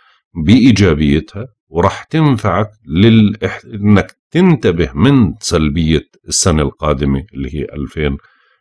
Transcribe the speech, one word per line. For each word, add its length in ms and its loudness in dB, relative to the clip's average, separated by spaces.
بإيجابيتها 1040 2
ورح 340 -2
تنفعك 680 -2
لل-، 580 2
إح-، 200 -10
إنك 420 0
تنتبه 640 0
من 460 2
سلبية 640 -2
السنة 340 0
القادمة 640 -4
اللي 200 -10
هي 100 -8
ألفين، 520 -6